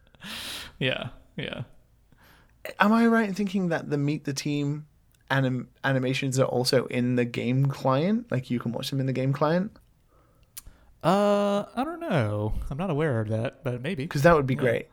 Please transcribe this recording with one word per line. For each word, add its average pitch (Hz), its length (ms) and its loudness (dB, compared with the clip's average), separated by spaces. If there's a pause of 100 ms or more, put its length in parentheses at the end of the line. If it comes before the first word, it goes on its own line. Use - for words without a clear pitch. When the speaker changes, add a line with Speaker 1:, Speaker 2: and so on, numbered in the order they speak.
(760)
Speaker 1:
Yeah, - 300 -2 (280)
yeah. - 280 -8 (1160)
Speaker 2:
Am 208 140 6
I 233 140 6
right 226 200 4
in 196 60 -4
thinking 190 360 -2
that 143 200 -2
the 147 80 0
Meet 147 280 0
the 143 80 -2
Team 147 520 -2 (460)
anim-, 127 380 0 (140)
animations 131 540 0
are 131 80 4
also 123 400 2
in 123 300 0
the 123 100 2
game 120 400 0
client? 147 680 0
Like, 131 200 -4
you 120 80 -2
can - 140 -4
watch - 180 -6
them 139 80 -2
in 131 80 0
the 135 60 -2
game 131 200 0
client? 165 380 0 (1300)
Speaker 1:
Uh, 202 600 2 (120)
I 247 80 -2
don't 330 160 -6
know. 107 540 0 (160)
I'm 135 80 -6
not 185 120 -4
aware 143 320 0
of 107 80 -4
that, 110 340 -4
but 123 180 -6
maybe. 143 260 -6
Speaker 2:
'Cause 143 160 -2
that 170 120 8
would 139 120 4
be 131 80 0
Speaker 1:
Yeah. - 60 -4
Speaker 2:
great. 120 320 0